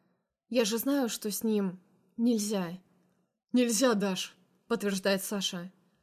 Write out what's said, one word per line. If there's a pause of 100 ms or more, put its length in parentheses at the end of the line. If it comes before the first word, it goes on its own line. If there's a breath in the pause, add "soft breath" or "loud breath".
(480)
«Я
же
знаю,
что
с
ним (360)
нельзя». (720)
«Нельзя,
Даш», (300)
подтверждает
Саша. (300)